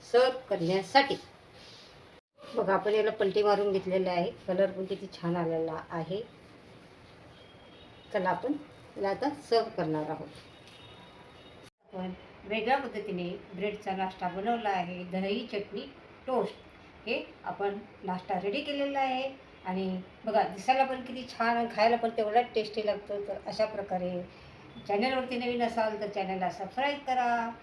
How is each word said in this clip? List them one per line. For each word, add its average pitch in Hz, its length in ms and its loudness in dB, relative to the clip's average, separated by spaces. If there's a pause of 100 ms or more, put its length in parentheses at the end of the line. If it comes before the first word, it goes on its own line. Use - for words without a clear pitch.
(120)
सर्व्ह 254 260 6
करण्यासाठी. 190 760 4 (1400)
बघा, 196 200 2
आपण 208 200 2
याला 214 160 4
पलटी 208 320 2
मारून 202 300 4
घेतलेलं 185 380 2
आहे. 175 200 2 (160)
कलर 190 240 4
पण 185 140 -6
किती 190 220 -6
छान 175 300 -2
आलेला 165 540 0
आहे. 170 320 -4 (1900)
चला, 185 180 2
आपण 247 220 0 (440)
याला 196 120 0
आता 196 220 0
सर्व्ह - 380 2
करणार 156 420 -2
आहोत. - 180 -8 (1600)
आपण 185 200 -8 (320)
वेगळ्या 220 340 2
पद्धतीने 196 500 -4 (260)
ब्रेडचा 196 420 -4
नाश्ता 185 320 -4
बनवला 214 400 0
आहे. 180 360 -2
दही, 196 420 -2
चटणी, 196 460 -8 (340)
टोस्ट 247 280 0 (520)
हे 269 160 -2 (220)
आपण 202 340 -2 (260)
नाश्ता 185 360 -2
रेडी 202 200 -2
केलेला 277 400 -2
आहे. 269 480 -2 (160)
आणि 185 360 -2 (240)
बघा, 214 180 4
दिसायला 190 420 4
पण 262 200 -2
किती 240 240 -10
छान 233 280 2
आणि 233 200 2
खायला 226 200 6
पण 233 120 0
तेवढाच 226 460 4
टेस्टी 214 320 0
लागतो. 202 420 -2
तर 196 60 -4 (120)
अशा 214 180 0
प्रकारे 185 580 -4 (680)
चॅनलवरती 254 480 2
नवीन 240 260 0
असाल 220 380 0
तर 208 80 -2
चॅनलला 185 420 -2
सबस्क्राईब 277 480 -2
करा. 240 520 0 (120)